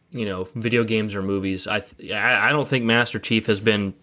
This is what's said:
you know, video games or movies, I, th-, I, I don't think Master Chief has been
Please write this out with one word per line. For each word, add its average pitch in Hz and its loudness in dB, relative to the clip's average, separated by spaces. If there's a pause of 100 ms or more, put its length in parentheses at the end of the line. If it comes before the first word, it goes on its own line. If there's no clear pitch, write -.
(100)
you 120 -6
know, 92 -6
video 117 0
games 107 -2
or 101 -4
movies, 95 -2
I, 104 -2
th-, - -12
I, 107 2
I 135 2
don't 147 0
think 127 0
Master 117 2
Chief 110 0
has 104 2
been 104 2